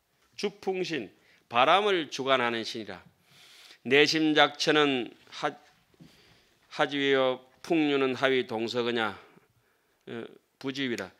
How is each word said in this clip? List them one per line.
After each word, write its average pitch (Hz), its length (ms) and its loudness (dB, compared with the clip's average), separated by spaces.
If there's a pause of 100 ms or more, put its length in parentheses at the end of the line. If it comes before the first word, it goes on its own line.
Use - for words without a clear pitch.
(360)
주풍신, 180 760 -6 (380)
바람을 165 640 2
주관하는 120 540 0
신이라. 101 380 -12 (800)
내심작천은 147 1300 2 (180)
하-, - 260 -8 (1120)
하지위요 139 760 0 (180)
풍류는 143 520 0
하위 131 320 0
동서거냐. 117 760 -4 (840)
어, 117 180 -12 (340)
부지위라. 127 600 -6